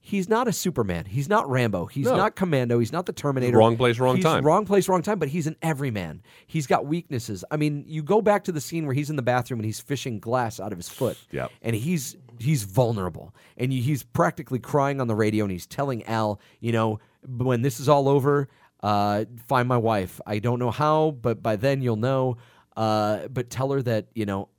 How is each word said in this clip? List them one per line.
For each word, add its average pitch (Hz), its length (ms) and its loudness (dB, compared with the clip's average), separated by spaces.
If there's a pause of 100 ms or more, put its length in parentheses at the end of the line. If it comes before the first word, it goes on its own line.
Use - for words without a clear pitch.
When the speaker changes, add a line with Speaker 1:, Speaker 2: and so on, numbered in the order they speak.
Speaker 1:
He's 190 280 -4
not 233 200 2
a 196 40 0
Superman. 98 540 -2
He's 135 220 -4
not 202 220 2
Rambo. 113 360 0
He's 139 200 -4
Speaker 2:
No. 254 100 4
Speaker 1:
not 113 200 2
Commando. 127 420 2
He's 120 140 2
not 175 140 -2
the - 60 -6
Terminator. 127 460 2
Speaker 2:
Wrong 113 180 8
place, 120 220 2
wrong 127 180 4
Speaker 1:
He's - 80 0
Speaker 2:
time. 147 220 4
Speaker 1:
wrong 185 180 4
place, 190 240 2
wrong 185 140 2
time, 208 160 -2
but 151 100 -2
he's 151 180 -2
an 156 140 -4
everyman. 117 640 -4 (240)
He's 151 200 -4
got 156 200 0
weaknesses. 127 640 -6
I 151 60 -2
mean, 147 300 0
you 156 160 -8
go 202 200 2
back 202 220 2
to 185 80 -4
the 151 80 -2
scene 165 260 -6
where 131 80 -2
he's 147 160 -2
in 156 60 -4
the 131 60 -2
bathroom 123 380 0
and 107 60 -4
he's 110 140 -6
fishing 123 400 -6
glass 117 400 -2
out 101 120 -8
of 90 60 -10
his 87 100 -12
foot. - 300 -4 (140)
Speaker 2:
Yep. 64 180 -6 (120)
Speaker 1:
And 117 140 -2
he's, 139 400 -4 (220)
he's 127 240 0
vulnerable. 98 720 -2 (240)
And 135 160 -2
you, 127 80 -2
he's 139 220 0
practically 143 560 -2
crying 139 400 0
on 123 80 -2
the 107 80 0
radio, 107 280 2
and 101 80 -4
he's 87 140 -8
telling 135 400 -4
Al, 110 340 -2 (200)
you 113 120 -2
know, 110 280 0 (260)
"When 123 360 0
this 131 180 -2
is 139 80 0
all 143 200 6
over, 143 400 2 (360)
uh, 104 400 2 (240)
find 123 200 2
my 127 100 4
wife. 107 460 0
I 107 140 -4
don't 120 220 -2
know 123 100 0
how, 156 400 2
but 117 320 -4
by 113 140 0
then 135 260 0
you'll 120 140 0
know. 127 400 0 (400)
Uh, 107 500 0
but 120 240 -6
tell 135 220 -2
her 139 100 0
that, 110 320 -2
you 110 100 -2
know 101 240 -4 (100)